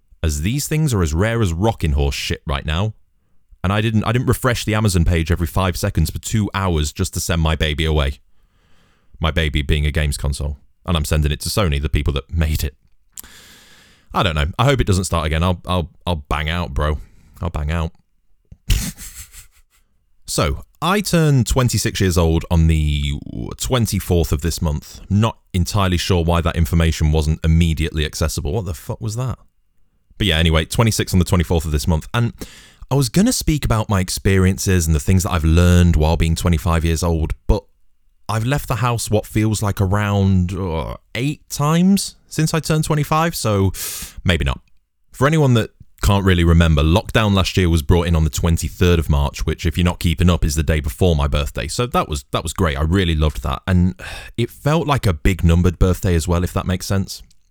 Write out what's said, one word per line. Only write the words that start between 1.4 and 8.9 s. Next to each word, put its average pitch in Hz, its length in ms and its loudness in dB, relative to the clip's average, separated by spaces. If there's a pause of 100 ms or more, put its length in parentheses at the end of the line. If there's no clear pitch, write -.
as 87 120 0
rocking 85 400 0
horse 71 220 0
shit - 300 -6
right 71 200 -4
now." 92 300 -2 (680)
And 92 80 0
I 107 100 0
didn't, 110 220 0
I 107 80 -2
didn't 123 160 -2
refresh - 380 0
the 104 100 -2
Amazon 95 300 2
page 82 260 2
every 85 160 0
five 92 300 -2
seconds 87 320 -2
for - 100 -8
two 104 340 -2
hours 85 380 -2
just - 220 -4
to 90 80 -6
send 82 200 -2
my 78 140 0
baby 78 300 -2
away. 73 340 0 (1000)